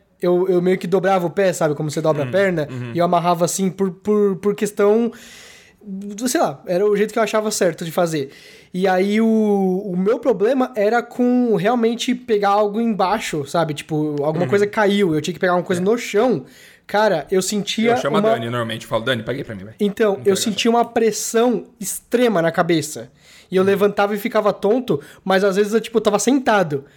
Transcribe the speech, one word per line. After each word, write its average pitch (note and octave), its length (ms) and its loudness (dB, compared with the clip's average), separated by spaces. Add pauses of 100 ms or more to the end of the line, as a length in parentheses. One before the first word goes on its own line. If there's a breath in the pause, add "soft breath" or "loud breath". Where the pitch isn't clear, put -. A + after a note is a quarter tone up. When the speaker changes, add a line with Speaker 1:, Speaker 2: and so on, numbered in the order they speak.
(220)
Speaker 1:
Eu, F3+ 260 2
eu F3+ 140 2
meio F#3 160 2
que - 100 -8
dobrava F#3 380 2
o E3 40 -2
pé, F#3+ 220 2
sabe? D#3 240 0
Como D#3 140 -4
você D3+ 100 -4
dobra D#3 220 0
Speaker 2:
Uhum, B2+ 80 -4
Speaker 1:
a - 20 -6
perna. F3+ 400 0
Speaker 2:
uhum. B2+ 220 -8
Speaker 1:
E E3+ 60 -2
eu E3+ 40 4
amarrava F3 400 2
assim F#3+ 260 0
por, F#3+ 220 -2
por, G3+ 460 0
por G3+ 180 -2
questão G#3+ 560 2 (720 loud breath)
do, G#3 440 -8
sei D#4+ 100 2
lá, E3 260 -2
era F#3 200 0
o G#3 100 2
jeito G#3 160 0
que - 80 -2
eu A3 40 2
achava G#3+ 280 -2
certo F3+ 320 -2
de E3 80 -8
fazer. D#3+ 380 -2 (440 loud breath)
E F#3 140 0
aí G3 320 2
o, A3+ 60 4 (600)
o F3+ 120 -4
meu G3+ 220 2
problema B3 580 0
era A3 260 2
com B3 520 0
realmente A#3 600 0
pegar G3+ 360 0
algo G#3 280 0
embaixo, G3 640 -2
sabe? D#3 280 -2
Tipo, D3+ 500 -4
alguma D#3 220 0
Speaker 2:
Uhum. - 40 -4
Speaker 1:
coisa G3+ 160 2
caiu, G3+ 480 2
eu D#3 60 0
tinha D#3+ 140 -4
que - 60 -14
pegar F3+ 140 2
alguma F3+ 140 0
coisa F3 140 -2
Speaker 2:
É. - 20 -2
Speaker 1:
no A3 140 2
chão. G#3+ 480 0 (400 loud breath)
Cara, G3+ 460 0
eu F#3+ 100 2
sentia A3 500 -2
Speaker 2:
Eu A#3+ 60 2
chamo G#3 200 0
Speaker 1:
uma G#3 120 2
Speaker 2:
a A3+ 40 2
Dani A#2 160 -2
normalmente, A2+ 340 -4
eu - 60 -18
falo, A2+ 160 -2
"Dani, A#2+ 180 -2
pega C#3 160 -6
aí C3+ 60 -10
pra A2+ 100 -12
mim, F#2 80 -14
vai." A2 160 -18
Speaker 1:
Então, G#3 360 0
Speaker 2:
Não - 20 -6
quero D#3 140 0
Speaker 1:
eu F#3+ 40 2
sentia G#3+ 340 -2
Speaker 2:
gastar. A#3 160 4
Speaker 1:
uma A#3 80 -10
pressão A3+ 720 0 (160)
extrema A3+ 640 0
na E3 100 0
cabeça. D#3+ 580 -2 (400 loud breath)
E F3+ 60 -6
eu F#3 60 4
Speaker 2:
Uhum. G3 60 2
Speaker 1:
levantava G3+ 460 2
e G#3 40 -4
ficava G#3 340 0
tonto, G#3 480 -2 (240 loud breath)
mas F#3+ 220 2
às F#3+ 100 2
vezes G#3 180 0
eu, A3+ 60 2
tipo, A3 220 -2
tava G#3 180 2
sentado. G#3+ 640 0 (140 soft breath)